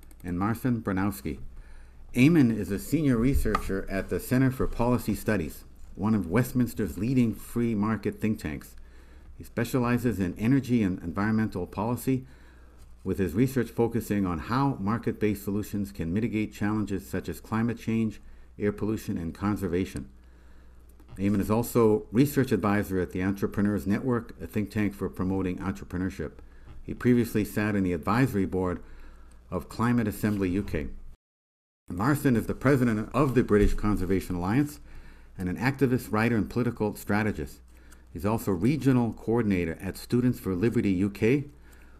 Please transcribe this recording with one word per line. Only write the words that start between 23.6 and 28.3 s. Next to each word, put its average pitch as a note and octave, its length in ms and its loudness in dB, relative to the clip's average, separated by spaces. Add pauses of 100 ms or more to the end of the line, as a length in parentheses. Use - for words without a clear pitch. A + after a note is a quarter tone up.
Network, A#2 520 -2
a F2 60 -10
think G2+ 240 -4
tank G#2 240 0
for F#2 160 -4
promoting F#2 500 -2
entrepreneurship. F#2 760 -6 (500)
He - 100 -10
previously A#2+ 520 2
sat G#2 280 0
in G2 100 2
the F2+ 100 2
advisory G2 520 2